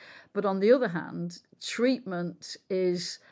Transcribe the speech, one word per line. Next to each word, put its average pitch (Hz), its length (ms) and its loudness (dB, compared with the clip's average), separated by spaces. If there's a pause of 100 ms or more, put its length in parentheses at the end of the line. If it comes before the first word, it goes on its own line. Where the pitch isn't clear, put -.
(340)
but 202 100 0
on 190 160 0
the 202 100 6
other 247 180 6
hand, 170 520 -8 (200)
treatment 185 960 -2 (140)
is 180 480 0 (140)